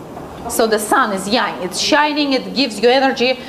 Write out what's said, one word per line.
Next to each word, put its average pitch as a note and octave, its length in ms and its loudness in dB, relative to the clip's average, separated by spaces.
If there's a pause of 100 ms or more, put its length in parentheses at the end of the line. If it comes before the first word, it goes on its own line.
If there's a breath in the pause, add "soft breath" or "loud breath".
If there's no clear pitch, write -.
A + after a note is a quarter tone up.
(480)
So - 180 2
the G#3+ 120 2
sun A#3 340 2
is F#3+ 160 -4
yang. G3+ 340 -2
It's F3+ 160 -6
shining, D4 540 2
it F#3+ 220 -2
gives A3 260 -2
you A#3 80 4
energy. B3+ 500 2 (100)